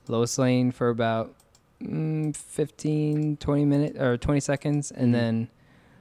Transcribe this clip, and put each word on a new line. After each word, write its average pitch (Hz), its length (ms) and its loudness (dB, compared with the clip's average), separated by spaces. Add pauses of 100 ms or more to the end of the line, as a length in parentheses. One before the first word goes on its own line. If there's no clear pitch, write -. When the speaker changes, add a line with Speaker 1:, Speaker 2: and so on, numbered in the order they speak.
Speaker 1:
Lois 117 300 0
Lane 127 340 2
for 123 180 0
about, 113 440 0 (480)
mm, 156 540 -4
fifteen, 151 1000 -2
twenty 147 280 0
minutes 143 340 2
or 123 180 2
twenty 143 240 0
seconds, 147 500 -2
and - 160 -2
Speaker 2:
Mm-hmm. 120 60 6
Speaker 1:
then 117 360 0 (520)